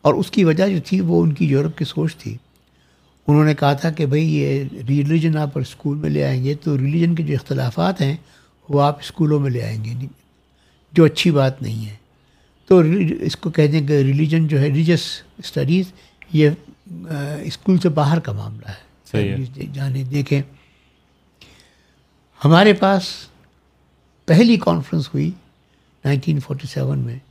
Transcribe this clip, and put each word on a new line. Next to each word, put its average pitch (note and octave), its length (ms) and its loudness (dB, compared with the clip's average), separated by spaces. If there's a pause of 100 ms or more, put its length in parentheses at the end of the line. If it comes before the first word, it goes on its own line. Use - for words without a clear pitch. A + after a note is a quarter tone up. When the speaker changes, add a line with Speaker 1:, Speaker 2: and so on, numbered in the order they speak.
Speaker 1:
اور D3 120 4
اس - 160 -2
کی G3 140 2
وجہ E3+ 240 2
جو F#3+ 160 -2
تھی، F#3 160 -2
وہ E3+ 220 2
ان D#3+ 100 2
کی C#3 120 -2
یورپ C#3+ 340 0
کی D#3+ 60 -2
سوچ D#3 320 -4
تھی۔ A2 200 -12 (880)
انہوں D3+ 180 4
نے D#3 100 2
کہا C#3+ 180 0
تھا D3 180 -2
کہ D#3 160 -4
بھئی، D3+ 300 0
یہ C#3 280 -2 (240)
ریلیجن D#3 500 2
آپ D3 200 -4
اسکول C#3+ 400 -6
میں D#3 120 -4
لے C#3+ 140 0
آئیں C3 200 -2
گے، C#3+ 100 -2
تو D3 240 -4
ریلیجن E3 360 0
کے D#3+ 80 -4
جو D3 120 -2
اختلافات C#3 680 -4
ہیں، C#3+ 160 0 (520)
وہ C#3+ 140 2
آپ D3 160 0
اسکولوں D3+ 420 0
میں C#3 100 0
لے A#2+ 120 -4
آئیں A2 220 -8
گے، A#2+ 220 -8 (880)
جو E3+ 120 6
اچھی D#3 260 2
بات C3+ 320 0
نہیں A2 240 -8
ہے۔ G#2 100 -16 (680)
تو F#3 160 6
ری-، E3 380 0
اس - 160 -4
کو E3 140 -8
کہتے D3+ 300 2
ہیں C#3 60 -2
کہ D3+ 60 0
ریلیجن D3 560 2
جو C#3+ 120 2
ہے، C#3+ 60 2
ریلیجس D#3+ 340 2 (380)
اسٹڈیز، E3+ 540 -2 (400)
یہ، D3+ 180 4 (400)
آ، - 20 -14 (500)
اسکول - 360 0
سے F3+ 100 0
باہر D#3 320 2
کا A#2 120 -8
معاملہ G#2+ 360 -12
ہے۔ - 420 -18
Speaker 2:
صحیح G#2 200 0
ہے۔ C3 420 -8
Speaker 1:
جانے C3+ 320 -4
دیکھیں، C#3 380 -2 (2000)
ہمارے F3+ 280 8
پاس F#3+ 300 2 (1200)
پہلی A3+ 300 6
کانفرنس D3 520 -2
ہوئی D3 220 -4 (760)
نائنٹین C#3 360 0
فورٹی C3+ 260 -10
سیون C#3 320 -4
میں۔ B2 200 -6 (120)